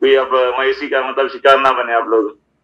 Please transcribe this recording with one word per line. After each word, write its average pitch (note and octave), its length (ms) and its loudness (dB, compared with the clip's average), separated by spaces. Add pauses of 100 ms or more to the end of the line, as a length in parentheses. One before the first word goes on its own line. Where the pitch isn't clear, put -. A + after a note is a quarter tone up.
कोई C3+ 160 4
आप B2+ 160 -2
मायूसी C3 560 -2
का C3 200 -4
मतलब C3 200 -2
शिकार C3+ 320 2
ना C3 120 2
बने A#2+ 200 -4
आप A2+ 160 0
लोग। A2 300 -2 (260)